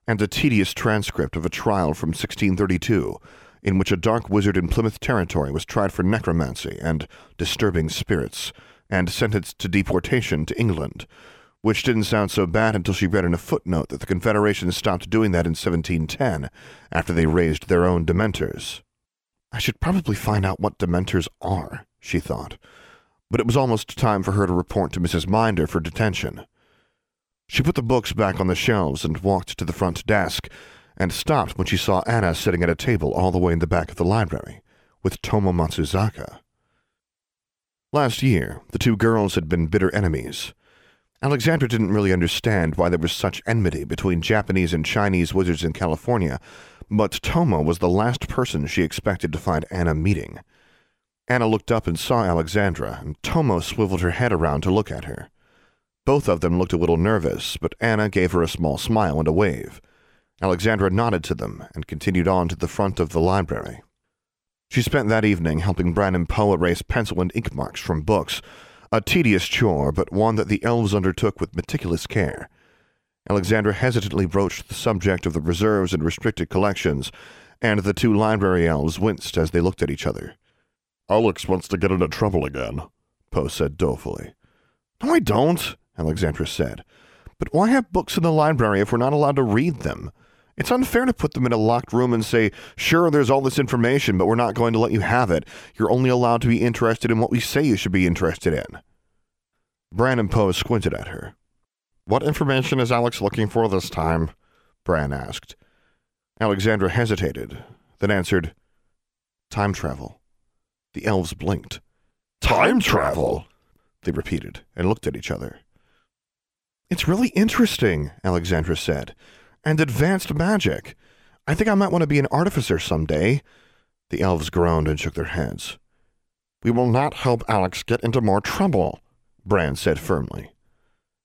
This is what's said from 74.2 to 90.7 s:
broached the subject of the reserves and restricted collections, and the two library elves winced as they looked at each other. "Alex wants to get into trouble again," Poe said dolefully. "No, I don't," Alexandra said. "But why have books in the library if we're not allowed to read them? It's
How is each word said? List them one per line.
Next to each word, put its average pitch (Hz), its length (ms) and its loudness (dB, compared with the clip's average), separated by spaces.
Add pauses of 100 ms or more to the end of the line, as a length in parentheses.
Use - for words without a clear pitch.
broached 92 400 -2
the - 80 -12
subject 98 500 0
of 82 80 0
the 78 80 -2
reserves 92 500 2
and 80 120 0
restricted 85 460 -2
collections, 92 640 -2 (480)
and 107 200 2
the 98 140 0
two 110 200 2
library 101 540 2
elves 80 320 0
winced 98 380 -2
as 78 140 0
they 87 80 2
looked 90 220 0
at 71 100 0
each 69 140 -8
other. - 300 -6 (760)
"Alex 107 380 2
wants 92 200 -2
to 98 100 -2
get 92 140 2
into 87 160 2
trouble 90 380 0
again," 67 380 -6 (480)
Poe 69 160 -2
said 73 280 -2
dolefully. 60 600 -4 (680)
"No, 285 120 0
I 330 60 4
don't," 147 560 2 (220)
Alexandra 80 480 0
said. - 380 -4 (560)
"But - 120 -6
why 202 200 4
have 262 200 2
books - 260 -2
in 170 60 2
the 165 80 4
library 127 500 4
if 104 100 0
we're 120 80 2
not 135 140 2
allowed 143 240 2
to 135 60 4
read 123 360 2
them? - 320 -8 (460)
It's - 140 -4